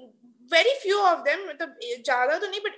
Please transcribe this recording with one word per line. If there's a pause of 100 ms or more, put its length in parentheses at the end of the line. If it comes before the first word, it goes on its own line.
(560)
very
few
of
them,
मतलब,
ए,
ज्यादा
तो
नहीं,
but